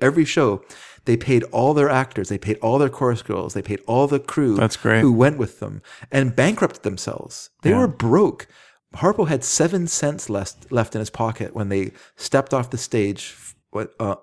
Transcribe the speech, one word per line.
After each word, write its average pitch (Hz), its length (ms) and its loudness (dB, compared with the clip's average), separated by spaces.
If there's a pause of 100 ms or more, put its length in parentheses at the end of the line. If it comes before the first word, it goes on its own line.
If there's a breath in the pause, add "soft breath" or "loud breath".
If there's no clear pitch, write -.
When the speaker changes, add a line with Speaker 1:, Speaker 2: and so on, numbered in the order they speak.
Speaker 1:
every 147 240 4
show. 117 380 0 (420 loud breath)
They 120 120 2
paid 120 340 2
all 131 240 2
their 147 140 4
actors. 131 400 -2
They 98 100 -4
paid 107 240 -4
all 120 160 2
their 139 100 4
chorus 123 320 0
girls. 92 320 -6
They 101 80 -4
paid 101 240 -6
all 131 220 2
the 143 120 0
crew 139 360 0
Speaker 2:
That's 107 200 2
great. 113 260 2
Speaker 1:
who 131 120 6
went 139 240 4
with 113 220 -6
them 104 240 -12 (280 loud breath)
and 131 240 0
bankrupted 180 460 0
themselves. - 680 -10 (100)
They 151 80 2
Speaker 2:
Yeah. 220 100 4
Speaker 1:
were 254 80 4
broke. 151 600 2 (480 soft breath)
Harpo 190 320 2
had 139 160 -2
seven 170 420 0
cents 147 460 -4
left, - 400 -8
left 117 240 -2
in 110 40 -4
his 107 120 -6
pocket 113 420 -6
when 101 160 -4
they 98 220 -2 (240 soft breath)
stepped - 400 -2
off 123 160 -4
the 120 80 -6
stage 101 560 -4
f-, - 520 -12 (120)
uh, 101 240 -4